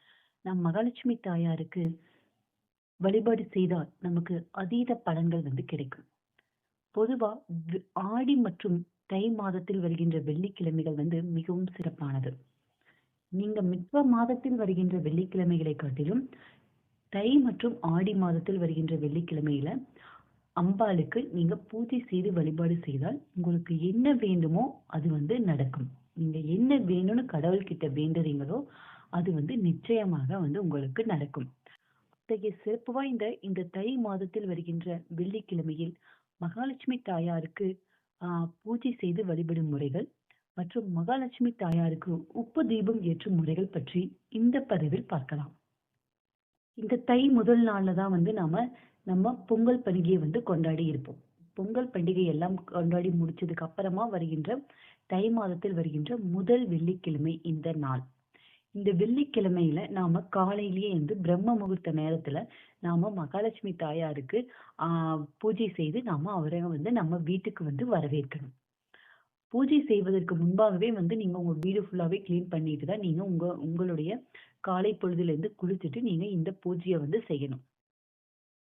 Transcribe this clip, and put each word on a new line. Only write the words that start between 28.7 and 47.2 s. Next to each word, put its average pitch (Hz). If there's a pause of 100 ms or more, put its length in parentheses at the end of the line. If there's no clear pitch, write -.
அது 175
வந்து 160
நிச்சயமாக 185
வந்து 160
உங்களுக்கு 143
நடக்கும். 143 (600)
அத்தகைய 208
சிறப்பு 233
வாய்ந்த 240
இந்த 185
தை 202
மாதத்தில் 196
வருகின்ற 170 (140)
வெள்ளிக்கிழமையில் 170 (440)
மகாலட்சுமி 247
தாயாருக்கு, 170 (420)
ஆ, 170
பூஜை 233
செய்து 190
வழிபடும் 165
முறைகள் 143 (440)
மற்றும் 185
மகாலட்சுமி 240
தாயாருக்கு 165
உப்பு 233
தீபம் 220
ஏற்றும் 170
முறைகள் 160
பற்றி 175 (120)
இந்த 240
பதிவில் 151
பார்க்கலாம். 147 (1200)
இந்த 226
தை 247